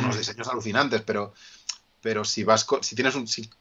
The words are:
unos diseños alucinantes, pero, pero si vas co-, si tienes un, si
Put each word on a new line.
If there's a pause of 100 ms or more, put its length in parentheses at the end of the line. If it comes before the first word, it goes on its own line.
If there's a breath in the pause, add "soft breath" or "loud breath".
unos
diseños
alucinantes,
pero, (680 loud breath)
pero
si
vas
co-,
si
tienes
un,
si (120)